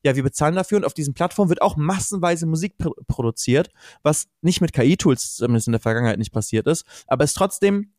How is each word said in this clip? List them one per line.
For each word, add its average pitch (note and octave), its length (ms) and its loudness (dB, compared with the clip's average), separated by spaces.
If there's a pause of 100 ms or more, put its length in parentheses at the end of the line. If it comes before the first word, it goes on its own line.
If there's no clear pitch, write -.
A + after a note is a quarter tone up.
ja, C3+ 120 2
wir C3+ 60 0
bezahlen D3 320 0
dafür F#3+ 240 0
und - 80 0
auf - 80 -4
diesen C#3+ 220 -6
Plattformen F3+ 340 0
wird - 140 0
auch G3+ 120 0
massenweise F3 680 -2
Musik D#3+ 320 -2
pr-, D#3+ 140 -4 (160)
produziert, B2 600 0 (340)
was D3+ 240 0 (140)
nicht E3+ 200 0
mit E3+ 120 0
K-I-Tools C3+ 640 2
zumindest A#2 300 0
in A#2 40 0
der A2+ 80 0
Vergangenheit A2+ 400 0
nicht A2 120 -6
passiert A2 360 -2
ist, E3 180 0 (220)
aber C3 160 2
es D3 100 0
trotzdem, G3+ 640 0